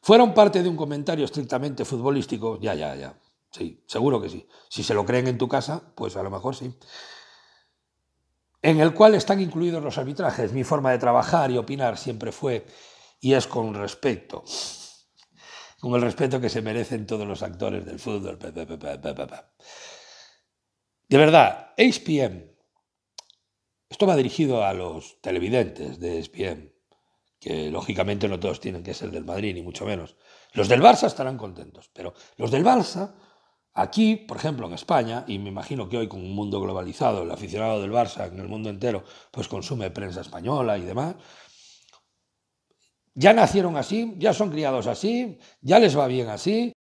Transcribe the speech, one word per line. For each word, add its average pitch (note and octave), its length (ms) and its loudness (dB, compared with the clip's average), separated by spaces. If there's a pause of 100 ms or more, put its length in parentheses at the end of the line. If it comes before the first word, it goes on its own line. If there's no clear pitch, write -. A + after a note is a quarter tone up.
Fueron A3+ 320 8
parte G3+ 300 6
de F3+ 40 0
un F3 80 0
comentario D3 480 -4
estrictamente C3 640 -4
futbolístico. C3 720 -4
Ya, G#2 140 -4
ya, D2 220 -6
ya. C#2 220 -14 (340)
Sí, - 360 -12
seguro A#2+ 320 0
que G2 100 -6
sí. E2+ 180 -16 (200)
Si - 160 -8
se A#2 120 0
lo G#2 100 2
creen B2+ 220 0
en B2 100 -2
tu B2+ 100 -2
casa, C#3+ 480 -4
pues F#2+ 220 -8
a F#2+ 60 -6
lo G2 80 -6
mejor G2 240 -6
sí. B2 180 -12 (1900)
En D#3 200 6
el D#3+ 120 6
cual G#3+ 200 10
están G3+ 260 2
incluidos E3+ 440 -2
los - 140 -6
arbitrajes. C3+ 540 -4
Mi B2+ 120 -2
forma C3+ 280 2
de B2 60 4
trabajar B2 540 4
y B2 60 0
opinar A#2+ 400 -2
siempre A2+ 340 -8
fue B2 340 -4 (560)
y C3 120 4
es C3 120 4
con A2+ 300 -4
respeto. - 680 -4 (1400)
Con B2 140 -2
el A#2+ 80 4
respeto B2+ 400 0
que A#2 80 -2
se A2+ 120 -4
merecen A2 440 -6
todos G#2 220 -6
los F#2+ 160 -8
actores F#2+ 420 -6
del - 140 -14
fútbol. G2 380 -8
Pa, - 140 -14
pa, E2 140 -12
pa, D#2+ 140 -14
pa, C#2+ 200 -10
pa, D2 160 -8
pa, C2+ 120 -8
pa. - 260 -20 (1500)
De C3+ 100 6
verdad, D3+ 600 6
E A3+ 80 8
S - 160 2
P D3+ 200 0
N, F#2+ 320 -6 (1300)
esto - 180 0
va F3+ 120 6
dirigido B2+ 480 2
a G2 80 0
los F2 480 -10
televidentes F2+ 760 -2
de F2 180 -4
E - 20 -4
S D#2 100 -10
P F#2+ 200 -6
N, D2+ 240 -12 (680)
que D#2+ 300 -6
lógicamente F#2+ 580 -2
no F#2+ 120 -4
todos F2+ 220 -6
tienen F#2 200 -10
que F2+ 120 -12
ser - 180 -10
del D#2+ 140 -10
Madrid, G2 280 -6
ni F2 80 -10
mucho F2 240 -12
menos. F#2 300 -8 (380)
Los G2+ 160 0
del B2 120 6
Barça - 260 8
estarán C3 300 -6
contentos, - 560 -16
pero - 200 -12 (240)
los A#2 120 -4
del C3+ 140 2
Barça, G3+ 500 2 (600)
aquí, G#3+ 420 2
por - 220 -12
ejemplo, C#3 300 -6
en E2+ 60 -10
España, A#2+ 540 -2
y G2+ 100 -6
me G2+ 120 -8
imagino G2 400 -8
que A#2+ 80 -4
hoy A2+ 100 -2
con F#2+ 140 -12
un F#2 120 -10
mundo G2+ 260 -4
globalizado, F#2+ 640 -2
el E2+ 80 -8
aficionado G#2 500 -4
del G2 100 -8
Barça A2+ 360 -2
en F2+ 120 -14
el F#2 80 -12
mundo G#2+ 220 -10
entero, G2+ 340 -4 (260)
pues - 180 -10
consume A#2 440 -8
prensa F#2 300 -10
española A2+ 560 -4
y F#2+ 40 -6
demás, A#2+ 340 -6 (2000)
ya D3 200 8
nacieron F#3 440 4
así, G#3+ 400 -4
ya D#3 160 2
son G#3 160 -2
criados C#3 380 -2
así, A3 500 -2 (240)
ya E3 160 4
les G3+ 180 6
va C#3+ 120 2
bien B2+ 220 -2
así G#3+ 520 -2